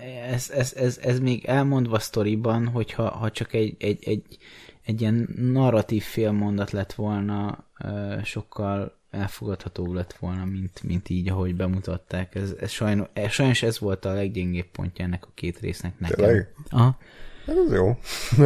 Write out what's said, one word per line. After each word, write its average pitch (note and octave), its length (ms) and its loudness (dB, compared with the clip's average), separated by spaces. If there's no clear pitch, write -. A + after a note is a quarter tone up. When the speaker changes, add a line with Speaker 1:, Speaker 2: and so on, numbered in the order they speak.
Speaker 1:
ez, B2+ 180 -4
ez, C3 260 0
ez, B2 260 0
ez B2+ 180 2
még B2+ 240 0
elmondva C3 540 2
sztoriban, A2 680 0
hogyha, A#2 420 -2
ha A2 220 -4
csak - 220 -8
egy, A2 260 0
egy, G2+ 300 -2
egy, - 300 -4
egy A2+ 160 -2
ilyen A#2 360 2
narratív B2 680 4
félmondat G#2 680 0
lett G2 220 -4
volna, G#2 760 -4
ö, G2+ 300 -6
sokkal G2+ 680 -4
elfogadhatóbb F#2+ 840 -6
lett F2 200 -4
volna, F#2 320 -6
mint, F#2+ 380 -6
mint F2 260 -2
így, F2+ 200 0
ahogy F#2 280 0
bemutatták. F#2 760 -4
Ez, G2 260 -4
ez G2+ 100 -6
sajno-, G#2 420 0
ez, G#2 180 -2
sajnos C3 320 4
ez A2+ 160 2
volt G2 260 -2
a F#2+ 80 0
leggyengébb F2+ 600 -2
pontja F#2 320 -6
ennek F2+ 220 -4
a - 80 -20
két F2 260 -6
résznek F2 380 -6
nekem. F2 180 -2
Speaker 2:
Tényleg? G#2 320 6
Speaker 1:
Aha. B2+ 280 6
Speaker 2:
Hát D#4 100 0
az D#3+ 60 2
jó. G2 260 4